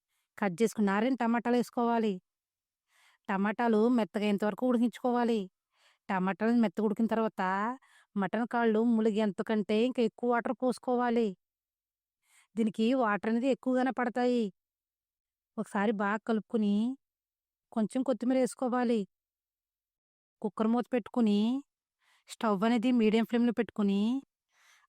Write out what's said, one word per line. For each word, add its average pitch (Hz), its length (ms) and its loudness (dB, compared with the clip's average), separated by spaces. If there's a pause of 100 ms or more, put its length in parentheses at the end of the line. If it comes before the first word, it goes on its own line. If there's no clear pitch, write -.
(380)
కట్ 190 180 -2
చేసుకున్న 202 420 0
రెండు 247 200 0
టమాటాలు 240 380 0
వేసుకోవాలి. 233 560 0 (1160)
టమాటాలు 214 600 2
మెత్తగా 220 360 0
అయ్యేంత 208 200 0
వరకు 208 220 -2
ఉడికించుకోవాలి. 240 760 0 (680)
టమాటాలు 196 500 0
మెత్తగా 220 280 0
ఉడికిన 220 220 0
తర్వాత 220 340 -2 (760)
మటన్ 208 300 -2
కాళ్ళు 226 380 2
ములిగేంత 220 580 0
కంటే 214 400 0
ఇంకా 254 200 0
ఎక్కువ 226 280 -2
వాటర్ 233 240 0
పోసుకోవాలి. 240 720 0 (1300)
దీనికి 220 380 0
వాటర్ 220 360 0
అనేది 233 180 0
ఎక్కువగానే 254 440 0
పడతాయి. 247 520 0 (1120)
ఒకసారి 208 360 -2
బాగా 208 320 -2
కలుపుకుని 214 500 -2 (1000)
కొంచెం 226 300 -2
కొత్తిమీర 254 360 0
వేసుకోవాలి. 240 600 -2 (1400)
కుక్కర్ 220 260 -2
మూత 240 200 0
పెట్టుకుని 226 520 0 (880)
స్టవ్ 208 360 -2
అనేది 233 280 2
మీడియం 220 320 4
ఫ్లేమ్‌లో 240 280 0
పెట్టుకుని 202 500 -2 (880)